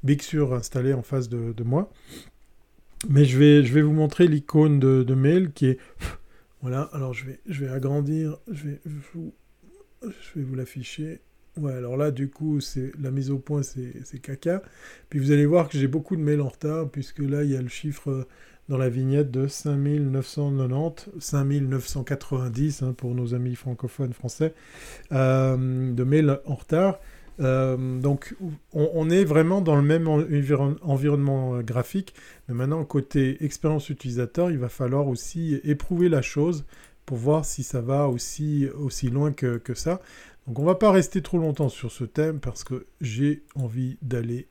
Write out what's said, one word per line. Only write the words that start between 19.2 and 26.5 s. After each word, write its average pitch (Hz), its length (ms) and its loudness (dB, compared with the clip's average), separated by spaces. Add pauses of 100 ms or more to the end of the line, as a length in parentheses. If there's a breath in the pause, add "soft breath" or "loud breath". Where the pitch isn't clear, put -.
de 131 160 0
cinq 147 260 -4
mille 143 340 0
neuf 131 200 -2
cent 143 240 -2 (1500)
quatre-vingt-dix, 135 760 -4
hein, 127 140 -2
pour 123 160 -6
nos 123 220 -2
amis 123 220 -2
francophones 127 560 -6
français, 156 420 -4 (560 loud breath)
euh, 131 840 2
de 123 120 0
mails 139 420 4
en 143 80 -4